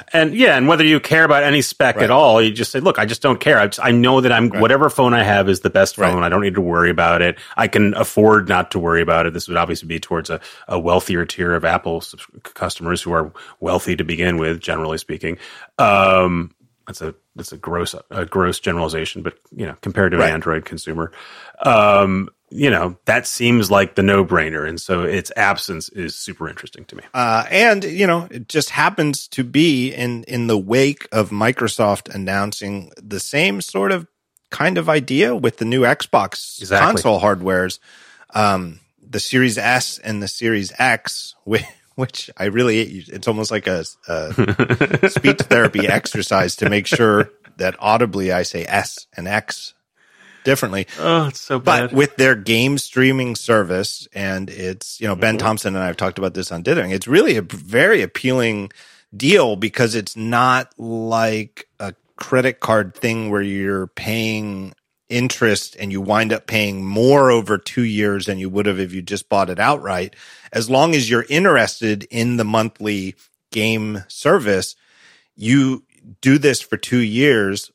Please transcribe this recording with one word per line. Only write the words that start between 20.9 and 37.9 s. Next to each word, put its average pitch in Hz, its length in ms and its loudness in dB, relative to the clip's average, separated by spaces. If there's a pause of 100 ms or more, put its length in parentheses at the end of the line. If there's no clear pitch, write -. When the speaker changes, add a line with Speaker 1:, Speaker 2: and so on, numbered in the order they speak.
Speaker 1:
um, 101 640 4 (220)
you 143 180 0
know, 90 260 0 (100)
that 117 220 2
seems 117 440 2
like 98 240 4
the 98 80 2
no-brainer. 85 680 2
And 82 100 -10
so 90 220 -2
its 85 340 -4
absence 98 540 -2
is 85 260 -10
super 82 320 -12
interesting - 380 -16
to - 100 -20
me. - 80 -18 (100)
Speaker 2:
Uh, 117 360 0
and, 196 340 4
you 180 240 -2
know, 170 220 -2
it 120 180 -16
just 151 220 -2
happens 151 600 -2
to 131 140 -4
be 135 480 0
in, 120 340 -6
in 120 220 -4
the 110 100 2
wake 127 540 0
of 107 200 0
Microsoft 107 840 -2
announcing 98 800 -6 (100)
the 101 180 -10
same 185 420 -2
sort 196 300 -2
of 175 160 -4 (440)
kind 175 260 -2
of 160 100 -2
idea 156 480 0
with 156 220 -2
the 113 80 -4
new 123 160 0
Xbox - 800 0
Speaker 1:
Exactly. 98 240 2
Speaker 2:
console 127 340 2
hardwares, 92 600 0 (540)